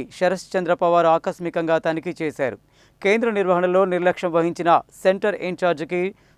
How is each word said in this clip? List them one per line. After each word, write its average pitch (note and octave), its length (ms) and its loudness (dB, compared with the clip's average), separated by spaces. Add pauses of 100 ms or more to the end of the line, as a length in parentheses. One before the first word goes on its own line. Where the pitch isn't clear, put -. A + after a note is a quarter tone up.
(180)
శరశ్చంద్ర F3+ 640 -2
పవార్ E3+ 320 4
ఆకస్మికంగా E3 720 -2
తనిఖీ D#3+ 340 -4
చేశారు. C#3 380 -4 (440)
కేంద్ర A3+ 360 2
నిర్వహణలో F3+ 440 2 (120)
నిర్లక్ష్యం F3 420 0
వహించిన E3+ 340 0 (320)
సెంటర్ G3 460 0
ఇన్ఛార్జికి F3 540 -2 (360)